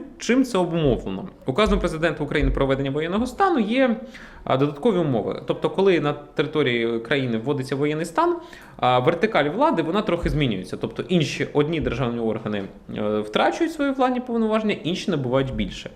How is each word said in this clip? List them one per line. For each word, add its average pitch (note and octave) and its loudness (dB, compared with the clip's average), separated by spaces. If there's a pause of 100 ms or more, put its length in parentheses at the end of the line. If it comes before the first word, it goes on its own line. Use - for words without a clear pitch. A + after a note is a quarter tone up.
(180)
чим C4 2
це B3 0
обумовлено? D3 0 (180)
Указом G3 2
Президента D#3+ 0
України C#3+ 2
про C#3 2
введення C3+ 0
воєнного F3 -2
стану F4 2
є, A#3 2 (480)
а, C3 2
додаткові D3+ 2
умови. B2+ 0
Тобто, D#3+ -2
коли F#3+ 4
на C#3+ 0
території B2+ 0
країни B2 -2
вводиться C3 -4
воєнний D3+ 0
стан, E4+ 2 (420)
а, B2+ 4
вертикаль D#3+ 2
влади, A3+ 2
вона E3+ 0
трохи F3 -2
змінюється. A#2 -2
Тобто - -6
інші, D3+ 0
одні D3 2
державні A#2+ -2
органи, G#2+ -2 (340)
е, G#2+ 0
втрачують D#4 0
свої C#4 -2
владні B3+ 0
повноваження, A3 0
інші - -2
набувають C3 0
більше. G#2+ -6